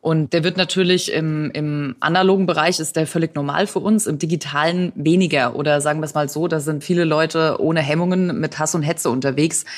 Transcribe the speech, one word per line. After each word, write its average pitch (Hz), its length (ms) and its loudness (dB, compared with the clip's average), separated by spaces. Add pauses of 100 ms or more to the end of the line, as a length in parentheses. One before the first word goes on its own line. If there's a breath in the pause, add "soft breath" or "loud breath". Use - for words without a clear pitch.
Und 160 320 0
der 170 100 2
wird 175 140 -2
natürlich 180 540 0
im, 151 400 -2
im 147 480 -4
analogen 190 460 2
Bereich 170 340 0
ist 160 160 -6
der 160 100 2
völlig 160 300 -2
normal 147 320 0
für - 120 -6
uns, 208 280 2
im 156 100 -2
digitalen 165 800 -2
weniger 147 600 2
oder 147 260 2
sagen 151 180 0
wir 156 60 -4
es 151 80 -8
mal 147 160 0
so, 160 180 -2
da 160 120 -2
sind 147 240 -4
viele 175 200 2
Leute 160 560 2
ohne 160 220 2
Hemmungen 175 580 0
mit 151 200 -4
Hass 156 160 -2
und 160 80 0
Hetze 165 260 -2
unterwegs 139 560 0 (120)